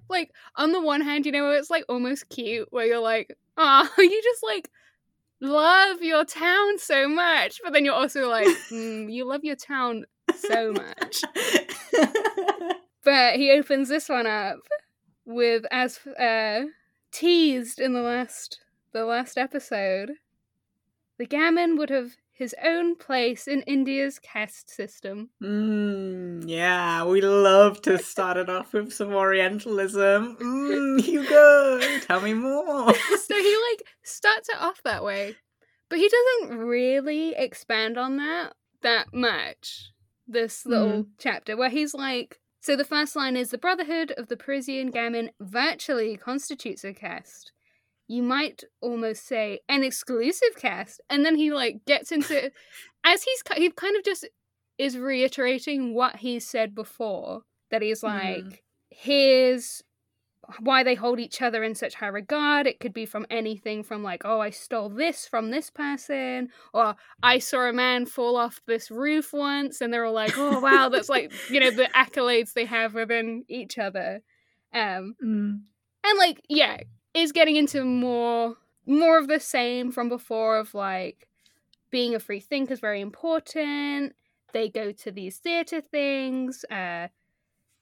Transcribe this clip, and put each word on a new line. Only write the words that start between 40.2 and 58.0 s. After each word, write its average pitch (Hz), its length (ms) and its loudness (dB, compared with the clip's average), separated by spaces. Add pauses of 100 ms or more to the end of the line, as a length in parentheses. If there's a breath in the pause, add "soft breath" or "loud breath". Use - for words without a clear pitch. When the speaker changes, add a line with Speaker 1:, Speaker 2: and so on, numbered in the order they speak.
Speaker 1:
this 226 380 -4
little 214 380 0
Speaker 2:
Mm. 208 40 -14 (100)
Speaker 1:
chapter, 214 380 -6
where 254 140 0
he's 294 240 -4
like, 269 460 -8 (200)
so 285 160 0
the 277 80 0
first 294 320 -4
line 262 200 -2
is, 247 140 -4
"The 247 80 -8
Brotherhood 330 540 -2
of 233 160 -10
the 240 80 -6
Parisian 262 540 -6
Gamin 233 400 -4 (100)
virtually 226 760 -4
constitutes 254 680 -10
a 196 80 -10
caste. - 600 -16 (560)
You 240 140 -4
might 262 420 -2 (160)
almost 226 460 -6
say 214 420 -4
an 277 160 2
exclusive 262 720 -2
caste." 196 440 -8 (100)
And 285 160 2
then 320 100 4
he, 302 160 2
like, 233 340 -4
gets 285 260 0
into, 285 380 -2 (280 loud breath)
Speaker 2:
<laughs> - 260 -20
Speaker 1:
as 349 200 6
he's 508 180 -2
ki-, 330 200 -2
he 349 80 4
kind 392 260 -2
of 381 80 -4
just 381 240 -4 (500)
is 262 200 -2
reiterating 262 960 -2
what 247 220 0
he 240 240 -6
said 220 340 -4
before, 214 680 -8 (280)
that 220 120 0
he's 214 200 -4